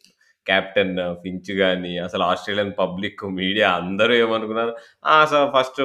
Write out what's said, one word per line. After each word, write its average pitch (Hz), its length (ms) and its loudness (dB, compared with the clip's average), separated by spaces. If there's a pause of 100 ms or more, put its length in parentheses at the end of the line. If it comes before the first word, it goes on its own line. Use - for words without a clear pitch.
(460)
కెప్టెన్ 95 460 0 (240)
ఫించ్ 90 400 -12
కానీ, 92 440 0
అసలు 90 240 -2
ఆస్ట్రేలియన్ 98 500 -2
పబ్లిక్, 95 500 -4 (100)
మీడియా 98 400 2
అందరూ 98 400 0
ఏమనుకున్నారు, 113 580 0 (320)
"ఆ, 151 160 4
అసలు 147 300 4
ఫస్ట్, 131 340 0